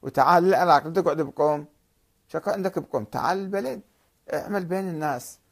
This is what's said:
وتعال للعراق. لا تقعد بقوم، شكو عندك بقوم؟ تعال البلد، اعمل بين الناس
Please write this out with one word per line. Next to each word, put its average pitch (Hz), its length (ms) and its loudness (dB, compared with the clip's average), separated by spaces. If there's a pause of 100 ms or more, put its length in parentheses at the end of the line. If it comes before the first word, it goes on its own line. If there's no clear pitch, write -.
وتعال 139 420 4
للعراق. 170 440 4
لا 165 60 -8
تقعد 165 280 0
بقوم، 147 440 0 (600)
شكو 156 220 -6
عندك 190 300 -2
بقوم؟ 143 240 -4
تعال 170 340 -2
البلد، 202 440 -6 (520)
اعمل 202 320 -4
بين 185 240 -4
الناس 151 500 -6 (120)